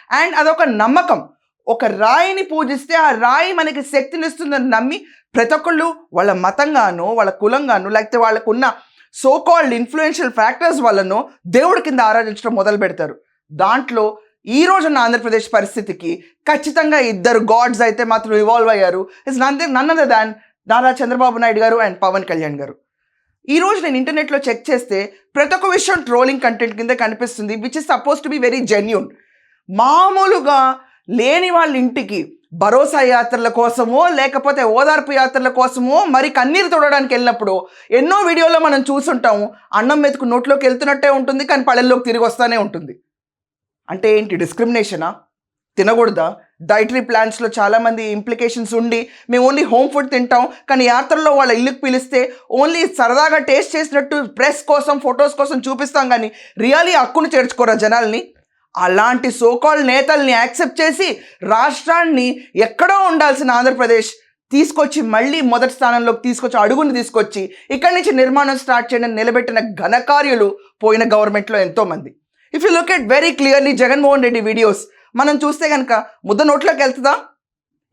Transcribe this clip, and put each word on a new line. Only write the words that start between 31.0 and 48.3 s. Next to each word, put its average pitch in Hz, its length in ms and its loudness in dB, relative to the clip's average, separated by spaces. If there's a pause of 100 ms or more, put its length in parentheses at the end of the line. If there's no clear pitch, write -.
లేని 277 400 0
వాళ్ళ 330 260 2
ఇంటికి 240 600 -4 (180)
భరోసా 262 480 2
యాత్రల 240 460 0
కోసమో 233 600 0
లేకపోతే 269 560 0
ఓదార్పు 285 480 2
యాత్రల 262 380 0
కోసమో 254 560 0
మరి 269 240 2
కన్నీరు 302 380 0
తోడడానికి 285 460 2
వెళ్ళినప్పుడు 233 540 -2 (240)
ఎన్నో 285 260 2
వీడియోలో 339 420 2
మనం 294 220 2
చూసుంటాము. 247 720 -2 (200)
అన్నం 254 280 0
మెతుకు 277 240 -2
నోట్లోకి 254 400 0
వెళ్తున్నట్టే 277 440 0
ఉంటుంది, 269 360 0
కానీ 269 180 0
పళ్ళల్లోకి 254 400 2
తిరిగి 233 200 -2
వస్తానే 233 340 0
ఉంటుంది. 170 420 -8 (920)
అంటే 214 280 2
ఏంటి, 208 180 -2
డిస్క్రిమినేషనా? 202 800 -2 (640)
తినకూడదా? 220 580 2 (260)
డైటరీ 220 400 2
ప్లాన్స్‌లో 220 480 -2 (100)
చాలామంది 226 440 0
ఇంప్లికేషన్స్ 226 720 -6